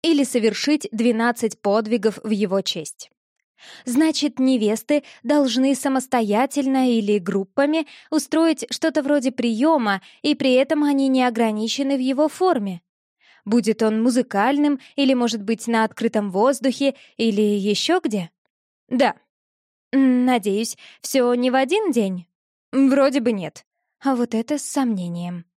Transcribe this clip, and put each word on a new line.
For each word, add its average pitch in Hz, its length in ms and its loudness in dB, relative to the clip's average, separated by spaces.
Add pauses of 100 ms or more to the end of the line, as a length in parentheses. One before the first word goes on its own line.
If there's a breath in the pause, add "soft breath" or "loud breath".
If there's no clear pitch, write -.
или 302 220 2
совершить 247 640 -2
двенадцать 226 680 -2
подвигов 214 640 0
в 214 60 -4
его 196 320 0
честь. - 500 -10 (720 loud breath)
Значит, 294 540 0
невесты 262 640 2 (200 loud breath)
должны 262 520 2
самостоятельно 262 1160 0
или 208 280 2
группами 202 680 -2 (240 loud breath)
устроить 311 600 0
что-то 311 320 -2
вроде 269 300 0
приема, 233 680 0 (200 soft breath)
и 294 120 2
при 262 200 0
этом 294 300 2
они 277 240 2
не 262 160 2
ограничены 233 720 -2
в 254 40 -2
его 269 280 0
форме. 240 540 -2 (600 soft breath)
Будет 214 380 0
он 220 200 0
музыкальным 262 760 0 (160 loud breath)
или, 269 200 2
может 233 280 -2
быть, 214 240 -4
на 226 180 0
открытом 220 460 -2
воздухе, 262 640 0 (220 soft breath)
или 220 260 0
еще 208 600 0
где? 202 280 -4 (580)
Да. 247 280 0 (760)
М, 254 320 2
надеюсь, 220 540 -2 (220 loud breath)
все 247 340 0
не 247 160 0
в 240 40 -4
один 320 360 0
день? 190 360 -2 (440)
Вроде 269 500 2
бы 233 120 0
нет. 202 340 -8 (340)
А 269 140 0
вот 240 200 -2
это 226 240 -2
с - 40 -8
сомнением. 175 840 -6 (140)